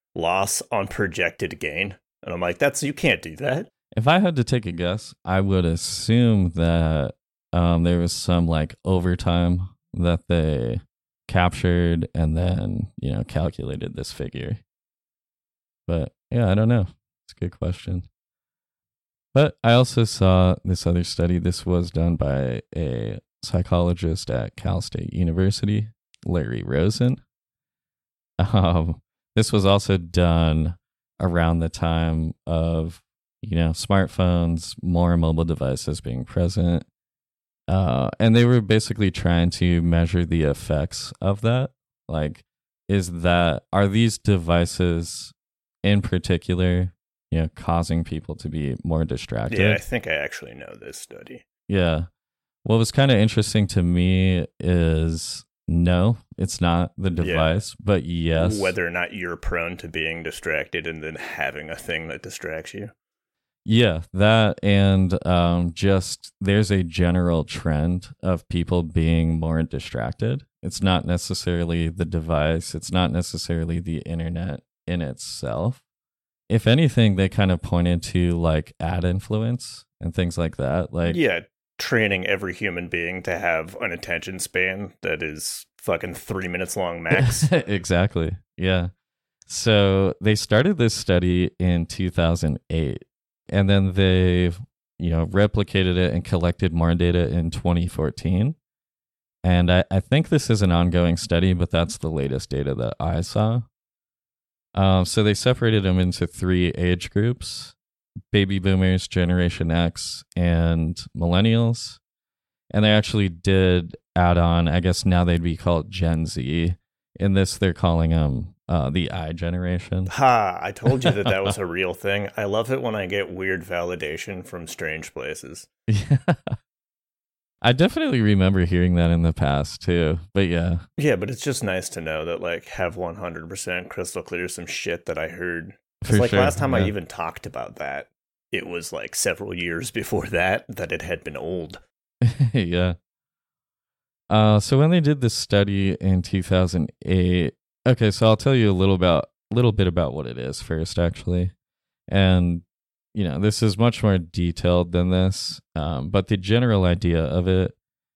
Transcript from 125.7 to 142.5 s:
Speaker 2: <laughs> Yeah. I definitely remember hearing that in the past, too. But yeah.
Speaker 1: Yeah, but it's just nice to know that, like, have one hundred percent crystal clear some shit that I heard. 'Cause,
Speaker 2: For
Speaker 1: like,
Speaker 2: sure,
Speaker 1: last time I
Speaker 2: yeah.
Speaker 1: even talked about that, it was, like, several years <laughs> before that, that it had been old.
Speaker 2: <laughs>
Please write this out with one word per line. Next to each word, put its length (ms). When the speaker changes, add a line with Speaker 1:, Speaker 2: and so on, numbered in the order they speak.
Speaker 2:
<laughs> 140
Yeah. 300
I 60
definitely 480
remember 460
hearing 300
that 140
in 120
the 100
past, 480
too. 380
But 140
yeah. 320
Speaker 1:
Yeah, 180
but 140
it's 100
just 240
nice 260
to 120
know 240
that, 160
like, 240
have 300
one 200
hundred 320
percent 400
crystal 340
clear 260
some 180
shit 400
that 100
I 120
heard. 440
'Cause, 120
Speaker 2:
For 40
Speaker 1:
like, 100
Speaker 2:
sure, 100
Speaker 1:
last 180
time 160
I 60
Speaker 2:
yeah. 80
Speaker 1:
even 180
talked 400
about 300
that, 340
it 140
was, 260
like, 220
several 400
years 360
<laughs> 20
before 340
that, 420
that 240
it 100
had 220
been 140
old. 420
Speaker 2:
<laughs> 320